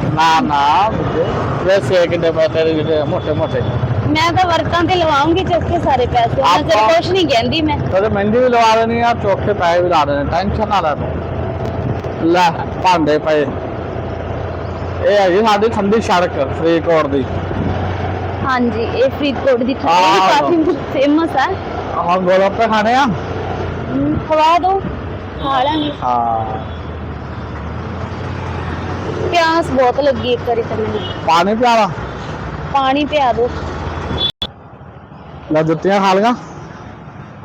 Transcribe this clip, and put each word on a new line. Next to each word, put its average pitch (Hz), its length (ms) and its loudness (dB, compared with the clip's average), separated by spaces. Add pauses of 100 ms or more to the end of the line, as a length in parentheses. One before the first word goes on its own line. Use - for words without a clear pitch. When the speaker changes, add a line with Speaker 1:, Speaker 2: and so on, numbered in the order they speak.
(140)
Speaker 1:
ਨਾ, 160 260 4
ਨਾ, 156 500 2
ਦੂਜੇ। - 360 -2 (380)
ਵੈਸੇ 185 440 4
ਕਿੰਨੇ 165 240 0
ਪਏ 160 160 2
ਤੇਰੇ 160 260 2
ਜਿਹੜੇ 151 300 0
ਮੋਟੇ 160 300 -2
ਮੋਟੇ? 147 280 0 (460)
Speaker 2:
ਮੈਂ 311 240 2
ਤਾਂ 359 180 2
ਵਰਕਾਂ 330 340 0
ਤੇ 359 120 2
ਲਵਾਉਂਗੀ 330 480 2
ਚੁੱਕ 339 220 0
ਕੇ 349 140 0
ਸਾਰੇ 262 260 2
ਪੈਸੇ, 233 360 0
ਉਹਨਾਂ 285 220 4
ਚਿਰ 214 140 2
Speaker 1:
ਆਪਾਂ 220 180 4
Speaker 2:
ਕੁਛ 339 140 2
ਨਹੀਂ 359 180 2
ਕਹਿੰਦੀ 247 340 0
ਮੈਂ। 294 160 0
Speaker 1:
ਤੇਰੇ 196 320 0
ਮਹਿੰਦੀ 208 300 2
ਵੀ 254 100 4
ਲਵਾ 226 260 4
ਦੇਣੀ 226 260 2
ਆ, 240 120 2
ਚੁੱਕ 202 320 0
ਕੇ 208 80 2
ਪੈਸੇ 175 280 2
ਵੀ 180 80 2
ਲਾ 156 160 4
ਦੇਣੇ, 143 180 0
ਟੈਨਸ਼ਨ 196 440 -2
ਨਾ 202 140 0
ਲੈ 151 140 0
ਤੂੰ। 165 120 -4 (1200)
ਲੈ, 175 180 4 (340)
ਭਾਂਡੇ 156 340 4
ਪਏ। 151 280 2 (1600)
ਇਹ 196 120 4
ਹੈਗੀ 196 280 4
ਸਾਡੀ 214 240 2
ਠੰਡੀ 208 320 2
ਸੜਕ 175 460 0 (120)
ਫਰੀਦਕੋਟ 160 480 2
ਦੀ। 139 180 0 (1160)
Speaker 2:
हाँ 262 160 0
जी, 233 220 0 (180)
ये 262 100 4
फरीदकोट 262 500 0
की 254 140 0
ठंडी - 140 -4
Speaker 1:
हाँ। 370 520 4
Speaker 2:
काफी 320 340 2
फेमस 294 560 2
है। 294 240 0 (420)
Speaker 1:
हाँ, 180 280 0
गोलगप्पे 196 440 4
खाने 214 240 2
हैं। 262 140 4
Speaker 2:
हम्म, - 1120 -4 (100)
खवा 311 300 4
दो, 370 220 2 (600)
खा 277 240 0
लेंगे। 294 360 -2
Speaker 1:
हाँ। 117 460 0 (2750)
Speaker 2:
प्यास 330 400 0
बहुत 254 300 2
लगी 247 340 0
एक 233 60 0
बारी 233 240 -2
तो 226 120 -6
मैंने। 214 240 -4 (280)
Speaker 1:
पानी 180 280 2
पिया 233 200 4
ला। 214 120 4 (840)
Speaker 2:
पानी 277 320 2
पिया 277 280 2
दो। 233 160 0 (2000)
Speaker 1:
ले 156 120 2
जुत्तियां 165 360 0
खा 196 140 4
लिया। 220 220 2 (1080)